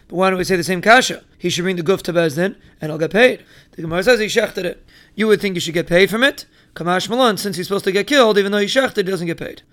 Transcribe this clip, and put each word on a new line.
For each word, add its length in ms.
But 80
why 140
don't 80
we 80
say 100
the 80
same 180
kasha? 420
He 120
should 140
bring 120
the 80
guf 200
to 100
Beis 220
Din, 200
and 120
he'll 80
get 120
paid. 320
The 100
Gemara 220
says 160
he 80
shechted 360
it. 220
You 120
would 140
think 140
you 60
should 120
get 140
paid 220
from 140
it. 220
Kamash 320
Malon, 300
since 200
he's 100
supposed 160
to 80
get 160
killed, 320
even 120
though 60
he 80
shechted, 320
he 60
doesn't 240
get 100
paid. 240